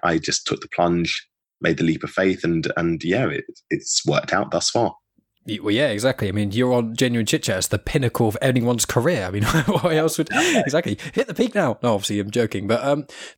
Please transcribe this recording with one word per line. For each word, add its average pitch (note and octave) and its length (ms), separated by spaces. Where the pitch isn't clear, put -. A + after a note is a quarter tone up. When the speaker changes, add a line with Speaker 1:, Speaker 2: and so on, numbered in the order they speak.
Speaker 1:
I E2 160
just - 280
took - 140
the - 80
plunge, F2 580
made E2 180
the E2+ 60
leap D#2+ 200
of - 60
faith, F#2+ 340
and, E2 320
and E2 260
yeah, G2 260
it, - 160
it's - 360
worked - 260
out F#2+ 180
thus - 200
far. A2+ 240
Speaker 2:
Y-, G#2+ 160
well, G#2 120
yeah, C#3 140
exactly. A2 400
I F#2+ 40
mean, G#2 200
you're B2+ 200
on A#2 240
Genuine A#2+ 300
Chit D#3 180
Chat. G2 140
It's F#2 100
the G#2 100
pinnacle B2 480
of G#2+ 160
anyone's B2 440
career. C3 400
I F#2 40
mean, G#2 140
<laughs> D#3+ 380
why E3+ 140
else D#3 220
would, D#3 140
Speaker 1:
Yeah. D#4 280
Speaker 2:
exactly. C#3 380
Hit B3 160
the F#3+ 60
peak A#3 200
now. D#3 280
No, A#2+ 120
obviously, G2+ 240
I'm G2+ 120
joking. G#2 360
But, G2+ 160
um, C#3+ 240